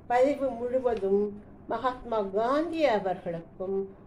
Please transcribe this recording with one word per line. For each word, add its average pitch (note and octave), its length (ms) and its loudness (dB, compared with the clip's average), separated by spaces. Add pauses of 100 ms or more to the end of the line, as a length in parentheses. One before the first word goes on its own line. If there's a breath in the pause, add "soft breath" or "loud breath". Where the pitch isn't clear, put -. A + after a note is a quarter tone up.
பதிவு C4 440 4
முழுவதும் A#3 1000 0 (200)
மகாத்மா A#3 540 -2
காந்தி C#4+ 640 0
அவர்களுக்கும் F#3+ 1040 -2 (180)